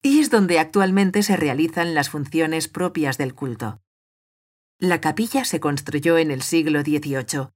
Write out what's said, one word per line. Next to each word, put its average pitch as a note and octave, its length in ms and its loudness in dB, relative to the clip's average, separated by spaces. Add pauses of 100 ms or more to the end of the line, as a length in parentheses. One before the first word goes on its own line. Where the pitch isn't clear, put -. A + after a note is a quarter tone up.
y C#4+ 180 4
es C#4+ 100 2
donde F#3 300 4
actualmente F#3+ 640 2
se G3+ 120 2
realizan E3 580 -2
las D3 160 0
funciones D#3 580 -2
propias D3+ 500 -2
del C3 180 -4
culto. A2+ 460 -8 (960)
La F3 220 2
capilla A3+ 420 0
se F3 160 -4
construyó D3 580 0
en D#3+ 140 2
el C3 100 -4
siglo D#3 420 0
dieciocho C#3+ 720 -4